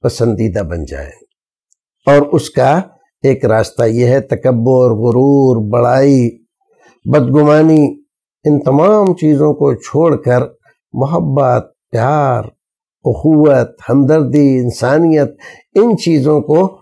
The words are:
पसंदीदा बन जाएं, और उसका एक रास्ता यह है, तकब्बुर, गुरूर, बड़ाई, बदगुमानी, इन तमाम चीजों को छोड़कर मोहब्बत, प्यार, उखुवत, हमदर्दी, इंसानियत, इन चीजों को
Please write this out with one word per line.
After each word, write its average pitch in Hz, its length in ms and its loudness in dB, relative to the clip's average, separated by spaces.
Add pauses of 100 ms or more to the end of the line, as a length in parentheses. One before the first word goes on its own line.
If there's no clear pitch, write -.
पसंदीदा 110 600 -4
बन 80 200 -8
जाएं, 69 260 -16 (960)
और 143 160 4 (100)
उसका 135 380 -2 (520)
एक 131 240 0
रास्ता 110 400 -2
यह 120 260 0
है, 139 100 0
तकब्बुर, 127 720 0
गुरूर, 127 640 2 (120)
बड़ाई, 123 600 2 (760)
बदगुमानी, 151 760 2 (640)
इन 147 140 2
तमाम 185 540 2
चीजों 151 400 0
को 143 240 -2
छोड़कर 143 680 -2 (500)
मोहब्बत, 139 800 -2 (180)
प्यार, 123 600 -2 (540)
उखुवत, 143 680 2 (120)
हमदर्दी, 139 600 0 (120)
इंसानियत, 143 760 -2 (420)
इन 220 200 2
चीजों 151 440 0
को 160 240 0 (160)